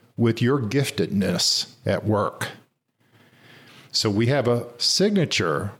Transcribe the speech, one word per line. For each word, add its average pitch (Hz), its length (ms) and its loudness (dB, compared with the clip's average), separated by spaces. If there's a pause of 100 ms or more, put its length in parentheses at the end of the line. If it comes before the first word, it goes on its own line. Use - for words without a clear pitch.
(160)
with 113 240 2
your 127 180 2
giftedness 98 1160 -2 (100)
at 98 200 0
work. 104 440 -2 (1400)
So - 180 -2
we 110 200 2
have 135 200 2
a 120 180 0 (120)
signature 107 1000 0